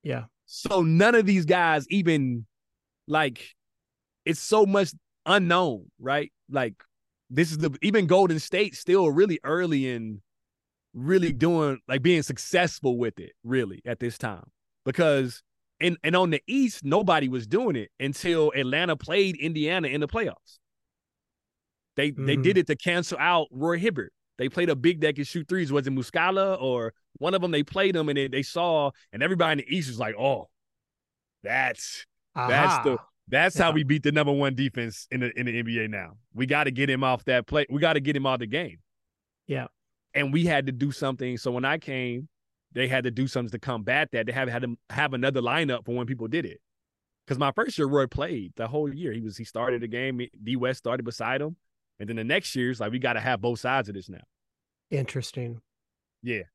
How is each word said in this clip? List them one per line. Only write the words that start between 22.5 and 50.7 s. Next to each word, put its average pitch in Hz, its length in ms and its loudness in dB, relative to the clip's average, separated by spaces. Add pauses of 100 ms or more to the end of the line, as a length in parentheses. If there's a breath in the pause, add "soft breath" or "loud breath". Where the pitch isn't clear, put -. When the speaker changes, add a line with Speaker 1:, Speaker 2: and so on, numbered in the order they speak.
Speaker 2:
it 170 100 2
to 156 60 0
cancel 175 440 -2
out 165 340 2
Roy 165 260 -2
Hibbert. 170 340 -2 (260)
They 131 100 -2
played 175 220 0
a 143 60 2
big 156 260 2
that 151 140 2
could 143 120 -4
shoot 165 200 -6
threes. 180 220 0
Was 143 160 2
it 135 60 -2
Muscala 185 680 0
or 123 340 -2 (240)
one 175 160 0
of 185 80 2
them? 180 100 -2
They 151 100 2
played 190 320 0
them, 156 140 0
and 143 100 0
they, 139 80 0
they 131 160 -2
saw, 160 480 0 (220 soft breath)
and 107 100 -4
everybody 170 300 2
in 147 60 0
the 139 180 -4
East 151 120 -2
was 117 120 -8
like, 110 180 -4
"Oh, 127 300 0 (920)
that's, 123 640 -4 (280)
that's 135 500 2
the, 135 100 0
Speaker 1:
Aha. 113 100 -8 (240)
Speaker 2:
that's 170 300 2
how 170 100 4
Speaker 1:
Yeah. 156 60 2
Speaker 2:
we 156 100 2
beat 147 180 2
the 147 100 2
number 147 200 2
one 139 220 0
defense 123 560 -4
in 127 100 -4
the, 113 180 -4
in 120 80 -4
the 117 120 -2
N 117 80 -4
B 117 140 -4
A 110 80 -2
now. 95 240 -8 (200)
We 123 140 -2
gotta 143 240 0
get 131 180 0
him 135 160 0
off 127 220 0
that 123 200 2
play. 151 220 0
We 139 120 -2
gotta 160 200 2
get 143 160 -2
him 139 80 -2
out 131 100 2
of 123 60 -4
the 117 60 -6
game." 110 320 -6 (680)
Speaker 1:
Yeah. 131 200 -6 (480)
Speaker 2:
And 139 180 2
we 170 140 2
had 139 200 2
to 135 60 -4
do 135 180 -2
something. 127 460 -4
So 123 140 -4
when 123 160 -4
I 147 100 0
came, 131 520 -6 (440)
they 127 160 0
had 131 160 0
to 123 60 0
do 127 160 0
something 123 240 -4
to 113 80 -10
combat 127 540 -2
that. 113 140 -2
They 120 60 -6
have 131 160 -2
had 120 140 -4
to 120 140 -6 (120)
have 143 240 -2
another 131 300 -2
lineup 127 420 -2
for 120 100 -6
when 123 120 -4
people 113 220 -8
did 143 180 -4
it. - 160 -14 (640)
'Cause 135 120 -4
my 139 140 2
first - 240 -2
year, 151 100 2
Roy 139 200 4
played 131 500 -6
the 113 120 -6
whole 143 240 -4
year. 147 200 -6
He 117 80 -6
was, 110 160 -10
he 117 80 -12
started 120 380 -2
the 120 60 -8
game. 123 300 -4 (240)
D 117 140 -4
West 127 220 -2